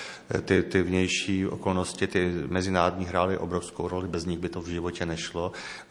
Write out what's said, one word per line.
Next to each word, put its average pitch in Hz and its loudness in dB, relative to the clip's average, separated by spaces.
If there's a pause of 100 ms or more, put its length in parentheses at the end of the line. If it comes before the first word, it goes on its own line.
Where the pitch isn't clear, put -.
(440)
Ty, 92 6
ty 92 2
vnější 92 2
okolnosti, 92 0
ty 90 2 (160)
mezinárodní 92 2
hrály 90 2
obrovskou 87 -4
roli, 90 -2
bez 82 -2
nich 85 -2
by 87 -4
to 90 -6
v 85 -10
životě 87 -2
nešlo, 85 -4 (380)